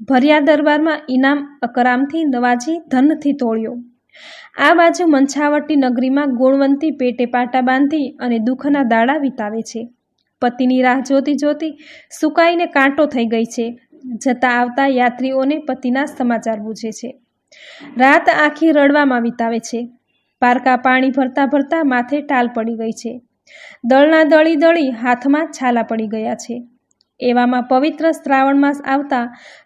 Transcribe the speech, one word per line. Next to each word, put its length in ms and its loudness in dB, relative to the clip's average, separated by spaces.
ભર્યા 400 2
દરબારમાં 680 2
ઇનામ 540 0
અકરામથી 640 -2
નવાજી 540 0
ધનથી 540 0
તોળ્યો. 440 -4
આ 160 4
બાજુ 320 2
મંછાવટી 680 0
નગરીમાં 600 0
ગુણવંતી 540 2
પેટે 360 -2
પાટા 340 -2
બાંધી 600 0
અને 180 -2
દુઃખના 440 0
દાડા 340 2
વિતાવે 460 -4
છે. 260 -12
પતિની 400 0
રાહ 180 2
જોતી 340 0
જોતી 440 -4
સુકાઈને 460 2
કાંટો 400 2
થઈ 180 -4
ગઈ 200 -2
છે. 360 -8
જતા 220 0
આવતા 380 0
યાત્રીઓને 720 0
પતિના 480 -4
સમાચાર 540 -4
પૂછે 320 -10
છે. 280 -14
રાત 320 4
આખી 420 2
રડવામાં 520 2
વિતાવે 360 -4
છે. 300 -8
પારકા 360 2
પાણી 340 2
ભરતા 360 0
ભરતા 380 0
માથે 360 -2
ટાલ 340 -2
પડી 200 -4
ગઈ 180 -6
છે. 300 -12
દળના 400 6
દળી 320 4
દળી 340 2
હાથમાં 560 0
છાલા 360 -2
પડી 240 -4
ગયા 280 -6
છે. 320 -12
એવામાં 420 0
પવિત્ર 480 0
શ્રાવણ 480 0
માસ 280 0
આવતા 500 -4